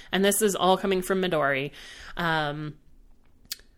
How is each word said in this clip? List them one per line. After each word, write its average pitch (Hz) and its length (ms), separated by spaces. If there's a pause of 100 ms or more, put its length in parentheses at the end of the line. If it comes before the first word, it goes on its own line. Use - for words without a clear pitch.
(120)
And 196 140
this 202 160
is 202 140
all 185 220
coming 190 240
from 190 200
Midori, 147 500 (460)
um, 151 580 (1040)